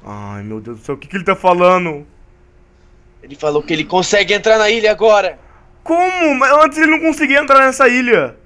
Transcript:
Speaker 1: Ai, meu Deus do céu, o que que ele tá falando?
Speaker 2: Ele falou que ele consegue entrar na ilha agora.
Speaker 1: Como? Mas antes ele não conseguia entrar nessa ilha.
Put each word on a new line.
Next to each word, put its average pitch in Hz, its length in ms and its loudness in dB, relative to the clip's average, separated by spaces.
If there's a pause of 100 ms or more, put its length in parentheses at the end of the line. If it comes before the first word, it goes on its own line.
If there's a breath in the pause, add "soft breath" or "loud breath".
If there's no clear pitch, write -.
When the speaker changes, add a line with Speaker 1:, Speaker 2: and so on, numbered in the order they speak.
Speaker 1:
Ai, 101 380 -16
meu 107 180 -12
Deus 113 180 -16
do 107 60 -20
céu, 143 100 -8
o - 40 -16
que - 100 -20
que - 80 -10
ele 185 80 -8
tá 190 120 0
falando? 180 680 0 (1160)
Speaker 2:
Ele 139 120 -20
falou 147 280 -4
que 160 100 -8
ele 156 120 -4
consegue 185 480 -2
entrar 220 260 2
na 214 120 2
ilha 214 200 0
agora. 202 480 0 (440 soft breath)
Speaker 1:
Como? 349 540 -2
Mas 262 160 2 (120)
antes 311 140 -2
ele 311 120 2
não 311 100 0
conseguia 302 400 0
entrar 269 200 4
nessa 262 280 2
ilha. 233 580 0